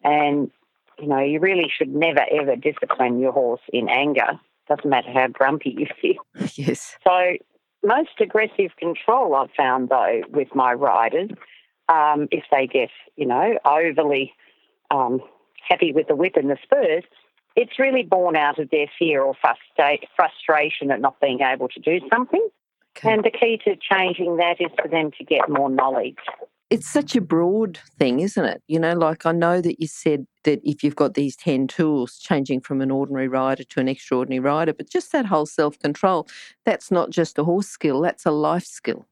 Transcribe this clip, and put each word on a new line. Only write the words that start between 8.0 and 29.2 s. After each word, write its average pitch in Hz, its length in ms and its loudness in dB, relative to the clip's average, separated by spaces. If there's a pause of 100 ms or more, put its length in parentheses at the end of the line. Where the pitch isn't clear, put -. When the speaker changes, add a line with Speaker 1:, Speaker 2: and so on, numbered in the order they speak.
Speaker 1:
aggressive 214 580 0
control 170 580 0
I've 135 200 0
found, 131 340 0
though, 113 400 2
with 135 240 -2
my 127 200 2
riders, 131 560 0 (580)
um, 151 440 2
if 156 200 -4
they 135 160 2
get, 123 220 0 (260)
you 147 100 -4
know, 151 400 0
overly, 147 680 2 (580)
um, 127 300 0 (460)
happy 175 260 2
with 151 140 2
the 156 80 2
whip 175 200 0
and 143 140 0
the 135 140 0
spurs, 180 400 0 (520)
it's 233 240 -2
really 262 240 2
born 180 320 2
out 147 240 0
of 151 100 -6
their 147 180 0 (100)
fear 156 240 0
or 135 200 0
frustra-, 143 640 0 (100)
frustration 151 760 0
at 117 100 0
not 135 180 0
being 131 220 0
able 131 280 0
to - 100 -16
do 160 200 0 (140)
something. 269 320 0 (520)
Speaker 2:
Okay. 220 160 0
Speaker 1:
And 214 100 2
the 220 80 2
key 226 340 0
to 202 100 2
changing 180 600 0
that 175 220 2
is 170 120 -2 (100)
for - 60 -2
them 156 300 -2
to - 60 -16
get 156 260 0
more 143 200 0
knowledge. 131 480 0 (520)
Speaker 2:
It's 220 180 -2
such - 280 -2
a 233 60 2
broad 180 580 0 (180)
thing, 127 220 2
isn't 185 260 -2
it? - 220 -4
You 160 120 0
know, 165 140 0
like, 160 320 0